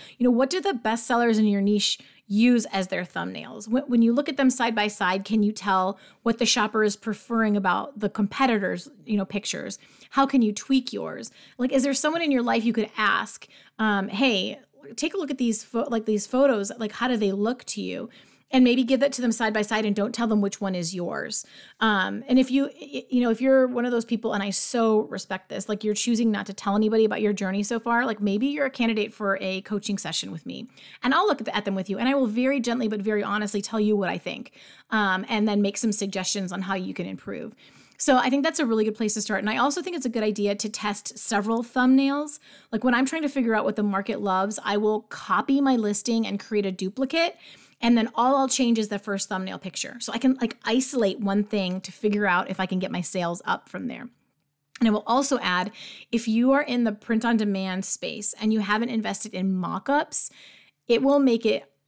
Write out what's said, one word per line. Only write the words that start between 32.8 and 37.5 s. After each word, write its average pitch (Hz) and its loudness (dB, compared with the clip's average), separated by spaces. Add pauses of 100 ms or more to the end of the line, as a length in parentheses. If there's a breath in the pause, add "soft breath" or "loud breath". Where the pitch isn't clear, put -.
but 208 -2
very 208 0
honestly 208 -2
tell 226 -4
you 208 4
what 185 0
I 175 -4
think, - -10 (400 loud breath)
um, 196 2
and 214 2
then 208 2
make 196 0
some 220 0
suggestions 190 -4
on 190 -6
how 190 -4
you 190 -6
can 185 -6
improve. - -10 (420 soft breath)